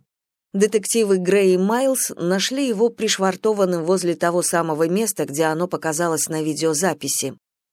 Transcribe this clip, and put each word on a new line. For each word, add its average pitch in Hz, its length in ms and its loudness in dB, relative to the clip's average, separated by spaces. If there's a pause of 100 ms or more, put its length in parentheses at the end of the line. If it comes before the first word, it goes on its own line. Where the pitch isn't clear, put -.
(540)
Детективы 208 640 2
Грей 185 360 4
и 180 60 4
Майлз 247 560 0
нашли 196 520 -2
его 226 220 2
пришвартованным 190 960 0
возле 175 300 0
того 175 260 0
самого 165 480 0
места, 196 360 -2
где 147 180 -2
оно 160 240 0
показалось 160 640 -2
на 156 120 -4
видеозаписи. 151 960 -2 (360)